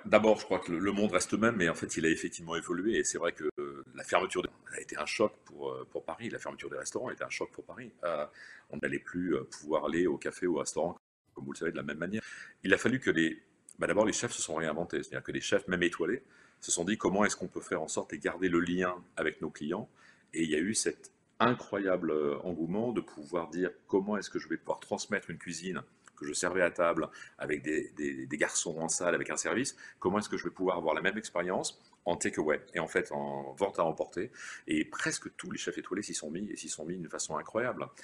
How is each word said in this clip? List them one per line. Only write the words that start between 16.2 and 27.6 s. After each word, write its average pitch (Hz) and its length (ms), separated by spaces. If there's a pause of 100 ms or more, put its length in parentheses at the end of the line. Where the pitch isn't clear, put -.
se - 100
sont 85 140
dit 104 120
comment 98 280
est-ce 95 100
qu'on 92 140
peut - 120
faire 82 220
en 80 60
sorte - 240
et 76 80
garder 90 280
le 85 120
lien 90 340 (220)
avec 78 260
nos 78 80
clients. 82 380 (440)
Et 82 120
il 80 40
y 76 60
a 76 60
eu 101 140
cet - 360 (300)
incroyable, 98 720
euh, 73 320
engouement 92 480
de 98 80
pouvoir 80 500
dire 87 220 (160)
comment 104 280
est-ce 95 140
que 90 80
je 78 100
vais 80 100
pouvoir - 200
transmettre - 500
une 82 100
cuisine 85 440 (340)
que - 80
je 71 80
servais 90 300
à 85 80
table 82 400 (260)
avec 71 260